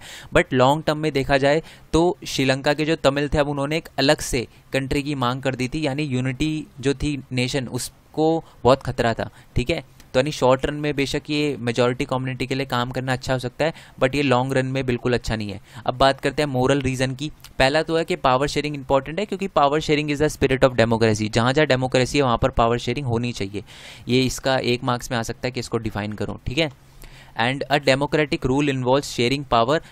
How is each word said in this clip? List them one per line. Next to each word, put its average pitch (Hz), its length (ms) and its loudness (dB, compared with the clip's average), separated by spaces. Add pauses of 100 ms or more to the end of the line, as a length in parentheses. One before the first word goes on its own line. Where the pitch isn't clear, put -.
(360)
But 165 180 2
लॉन्ग 139 300 4
टर्म 151 140 -2
में 156 140 -2
देखा 139 260 2
जाए 143 240 4 (320)
तो 170 240 4 (100)
श्रीलंका 135 460 0
के 151 120 -2
जो 160 100 2
तमिल 143 380 2
थे 160 40 2
अब 147 120 2
उन्होंने 143 280 -2
एक - 120 -8 (100)
अलग 143 220 4
से 120 260 -2 (260)
कंट्री 139 300 -2
की 147 120 -4
मांग 127 260 -2
कर 135 140 -2
दी 127 120 -2
थी, 156 200 -4
यानी 139 160 -2
यूनिटी 139 600 -2 (140)
जो 135 140 0
थी 143 240 -4 (140)
नेशन 127 360 -2
उसको 156 760 -2 (200)
बहुत 131 200 6
खतरा 117 300 -2
था, - 160 -6 (260)
ठीक 123 140 -2
है। 160 140 -4 (300)
तो 127 60 4
यानी 143 120 0
शॉर्ट 131 340 2
रन 143 80 -4
में 147 220 -4
बेशक 139 340 -2
ये 147 300 0
मेजोरिटी 123 460 0
कम्युनिटी 131 420 -4
के 131 80 -2
लिए 135 100 -2
काम 123 260 -2
करना 131 220 -4
अच्छा 127 200 -4
हो 127 60 0
सकता 123 260 -4
है, 165 80 -2 (260)
but 131 160 0
ये 143 60 2
लॉन्ग 131 320 2
रन 131 120 2
में 131 200 -4
बिल्कुल 123 280 -2
अच्छा 117 220 -2
नहीं 104 160 -8
है। 95 80 -12 (260)
अब 127 120 -4
बात 135 240 4
करते 143 220 -2
हैं 147 60 -2
मोरल 131 320 2
रीज़न 131 340 -2
की। 147 160 -8 (280)
पहला 139 240 4
तो 160 140 -2
है 165 80 0
कि 180 100 -2
पावर 139 320 2
शेयरिंग 147 280 -4
इंपॉर्टेंट 139 440 -2
है 208 60 -4
क्योंकि 196 220 -6
power 147 320 4
sharing 151 360 0
is 139 60 -2
the 151 140 4
spirit 135 340 2
of 123 80 0
democracy। 110 540 2
जहाँ 120 220 2
जहाँ 151 140 4
डेमोक्रेसी 127 500 2
है 143 60 4
वहाँ 117 140 4
पर 131 140 0
पावर 117 260 2
शेयरिंग 120 300 -4
होनी 120 260 -2
चाहिए, 98 300 -8 (440)
ये 123 140 4
इसका 131 360 0
एक 123 260 0
मार्क्स 123 280 -4
में 127 60 -2
आ 117 60 -4
सकता - 240 -8
है 127 40 -4
कि 123 80 -6
इसको 117 200 -6
डिफाइन 107 340 -6
करो, 101 320 -8
ठीक 127 120 -4
है। 156 120 0 (720)
And 131 300 -2
a 147 180 0
democratic 143 640 0
rule 143 240 0
involves 131 420 0
sharing 127 360 0
power 120 280 2 (100)